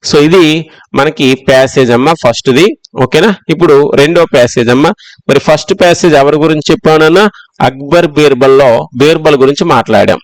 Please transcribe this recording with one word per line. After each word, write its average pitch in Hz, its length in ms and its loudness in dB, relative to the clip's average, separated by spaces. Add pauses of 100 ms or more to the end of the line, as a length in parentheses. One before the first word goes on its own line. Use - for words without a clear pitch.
So - 140 0
ఇది 160 520 0 (240)
మనకి 139 400 -2
ప్యాసేజ్ 131 560 0
అమ్మ 127 220 0
ఫస్ట్ది. 131 540 -2 (360)
ఓకేనా? 165 320 0 (140)
ఇప్పుడు 151 460 0
రెండో 165 300 0
ప్యాసేజ్ 120 440 -2
అమ్మ. 135 200 0 (400)
మరి 143 100 0
ఫస్ట్ 156 360 -2
ప్యాసేజ్ 175 400 0
ఎవరి 143 220 2
గురించి 156 360 -2
చెప్పానన్నా? 156 580 2 (300)
అక్బర్ 139 460 -2
బీర్బల్లో 139 880 2
బీర్బల్ 156 400 0
గురించి 135 280 0
మాట్లాడాం. 110 600 0